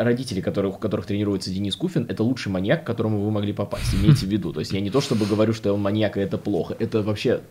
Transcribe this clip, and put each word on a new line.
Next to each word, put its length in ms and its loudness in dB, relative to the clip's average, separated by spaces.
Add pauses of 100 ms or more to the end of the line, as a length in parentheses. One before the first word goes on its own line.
родители, 380 0
которых, 340 0
у 20 -14
которых 280 -2
тренируется 460 0
Денис 260 0
Куфин, 320 0
это 140 0
лучший 280 0
маньяк, 320 2
к 40 -12
которому 340 0
вы 100 2
могли 220 0
попасть, 420 -2
имейте 300 4
в 40 -2
виду. 220 -2
То 80 -6
есть 140 -6
я 80 -2
не 80 -2
то 100 2
чтобы 260 0
говорю, 280 2
что 200 0
он 80 0
маньяк, 360 0
и 20 0
это 180 0
плохо, 420 -2
это 220 0
вообще 380 0 (100)